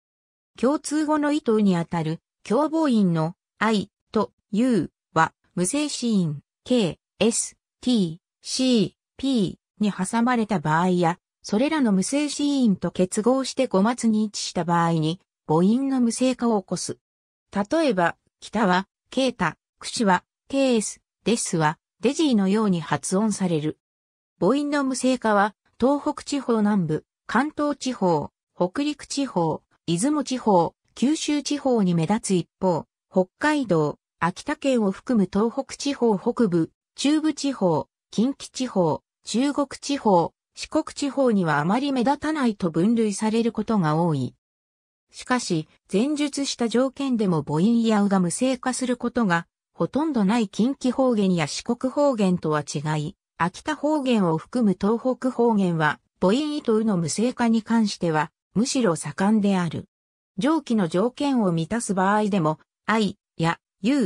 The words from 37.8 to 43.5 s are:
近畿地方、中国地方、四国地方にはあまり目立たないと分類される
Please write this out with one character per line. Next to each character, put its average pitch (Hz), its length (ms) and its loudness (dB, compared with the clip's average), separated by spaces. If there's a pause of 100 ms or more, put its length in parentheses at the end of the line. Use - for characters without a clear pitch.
近 247 220 0
畿 - 180 -14
地 262 160 -6
方、 170 360 0 (220)
中 269 280 -2
国 277 160 -2
地 - 300 -6
方、 185 340 2 (220)
四 - 160 -14
国 311 160 0
地 - 240 -6
方 254 220 2
に 196 120 2
は 151 140 0
あ 147 80 0
ま 208 120 0
り 285 140 -2
目 254 100 0
立 277 140 2
た 302 160 -4
な 285 140 0
い 214 100 0
と 175 140 -4
分 180 240 2
類 220 180 0
さ 214 180 -2
れ 226 120 0
る 226 100 0